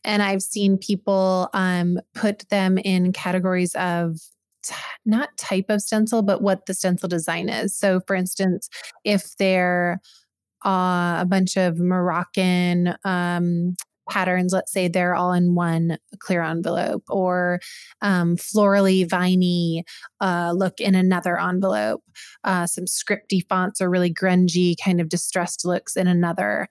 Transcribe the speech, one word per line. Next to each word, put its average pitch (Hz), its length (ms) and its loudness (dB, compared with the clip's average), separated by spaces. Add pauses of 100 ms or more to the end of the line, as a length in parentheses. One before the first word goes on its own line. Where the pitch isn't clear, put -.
And 208 200 0
I've 196 180 0
seen 196 380 2
people, 190 760 0
um, 180 460 0 (160)
put - 340 -4
them 190 300 2
in 185 340 2
categories 180 640 -2
of 170 420 -2 (460)
t-, - 100 -10 (320)
not 233 320 0
type 190 320 -2
of 208 140 0
stencil, 220 400 2
but 196 180 2
what 196 240 0
the 196 80 -6
stencil 180 340 0
design 170 400 -2
is. - 300 -4
So 185 300 2
for 196 80 0
instance, 185 540 -2 (340)
if 208 340 0
they're, 180 600 2 (680)
uh, 180 540 2
a 180 100 0
bunch 185 280 2
of 175 200 2
Moroccan, 180 1300 0
um, 175 720 -2 (340)
patterns, 180 440 0
let's - 180 -2
say 180 160 0
they're 180 280 0
all 180 180 0
in 175 200 4
one 165 440 0 (220)
clear 175 220 -2
envelope, 165 680 -2
or, 180 500 0 (420)
um, 175 360 2
florally, 196 680 2
viney, 175 760 0 (380)
uh, 175 340 0
look 190 240 -2
in 190 160 2
another 180 420 2
envelope, 180 640 -2 (440)
uh, 180 200 0
some 180 200 -6
scripty - 640 -2
fonts 185 320 -2
or 180 80 2
really 180 240 2
grungy 180 680 2
kind 175 200 2
of 156 80 -4
distressed - 560 -4
looks - 320 -4
in 185 100 2
another, 175 640 0